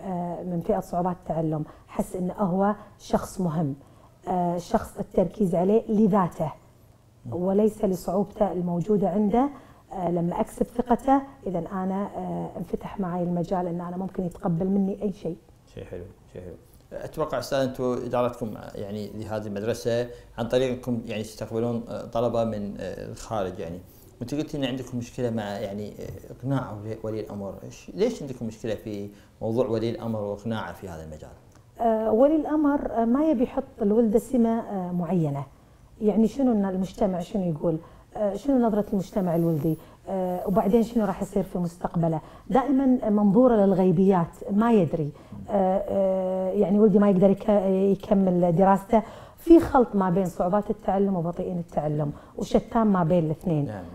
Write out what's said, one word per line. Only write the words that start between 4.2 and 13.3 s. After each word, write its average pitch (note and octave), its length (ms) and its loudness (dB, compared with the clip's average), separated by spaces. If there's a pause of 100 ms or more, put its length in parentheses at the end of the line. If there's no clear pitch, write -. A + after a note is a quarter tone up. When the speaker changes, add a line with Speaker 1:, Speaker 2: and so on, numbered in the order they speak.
Speaker 1:
آه، F3 300 0
شخص - 400 -12
التركيز F#3+ 560 -2
عليه G3 340 2
لذاته G3 640 0 (800)
وليس G3+ 540 0
لصعوبته F#3+ 680 -2
الموجودة F3 560 0
عنده، G#3+ 400 2 (440)
آه، F3 180 -4
لما F3 300 -2
أكسب - 260 -2
ثقته، B3 560 0 (240)
إذا F3+ 120 -4
أنا، F#3+ 580 -4
آه، F3 420 -6
انفتح - 420 -8
معي F3+ 220 -4
المجال F3 440 -2